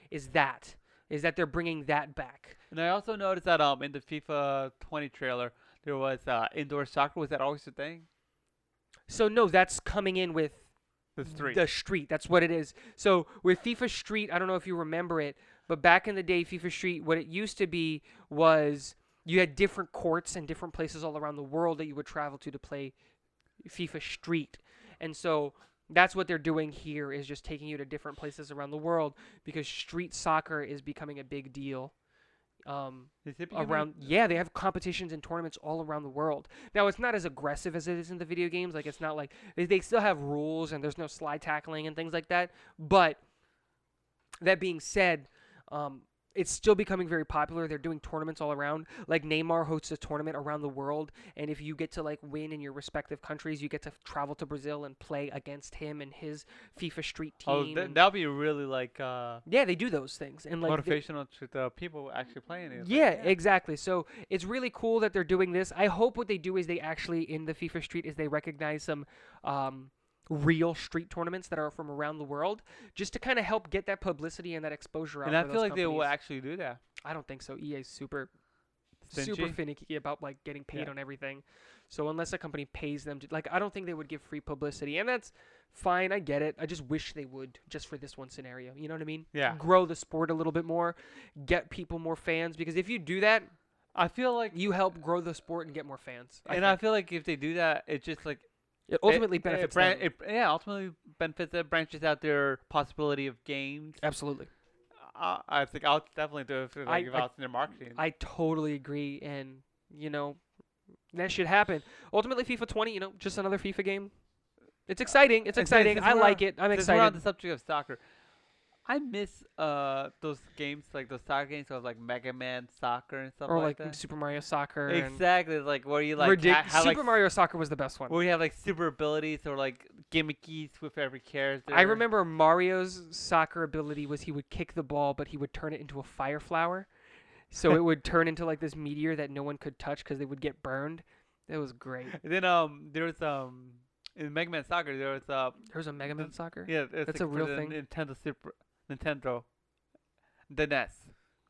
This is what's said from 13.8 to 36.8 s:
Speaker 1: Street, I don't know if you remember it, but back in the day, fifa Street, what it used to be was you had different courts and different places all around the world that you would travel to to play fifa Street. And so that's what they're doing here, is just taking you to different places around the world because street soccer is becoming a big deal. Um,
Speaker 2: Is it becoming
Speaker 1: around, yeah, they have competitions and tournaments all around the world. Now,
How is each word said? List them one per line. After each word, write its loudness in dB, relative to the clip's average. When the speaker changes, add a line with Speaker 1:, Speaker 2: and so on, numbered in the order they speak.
Speaker 1:
Street, -2
I 0
don't 0
know 0
if -4
you -4
remember -2
it, -4
but 0
back 8
in -2
the -2
day, 2
fifa -6
Street, -4
what 4
it -6
used -6
to 2
be -2
was 4
you 2
had 4
different 0
courts -2
and -8
different -8
places -6
all -4
around -6
the -10
world 0
that -6
you -10
would -8
travel -6
to -10
to -10
play -10
fifa -8
Street. -4
And -8
so 0
that's 6
what 0
they're 0
doing 0
here, -8
is -8
just -12
taking -10
you -8
to -8
different -12
places -12
around -8
the -6
world 0
because -6
street -8
soccer 0
is -8
becoming -10
a -14
big -10
deal. -8
Um, -10
Speaker 2:
Is -10
it -6
becoming -4
Speaker 1:
around, 0
yeah, 4
they 2
have -2
competitions -4
and -10
tournaments -8
all -6
around -6
the -10
world. -2
Now, 6